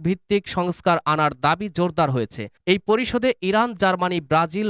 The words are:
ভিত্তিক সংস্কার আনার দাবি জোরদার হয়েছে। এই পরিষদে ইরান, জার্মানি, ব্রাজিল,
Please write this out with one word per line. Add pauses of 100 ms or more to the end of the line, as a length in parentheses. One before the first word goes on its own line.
ভিত্তিক (120)
সংস্কার (160)
আনার (140)
দাবি (100)
জোরদার
হয়েছে। (280)
এই (100)
পরিষদে (200)
ইরান, (120)
জার্মানি, (100)
ব্রাজিল,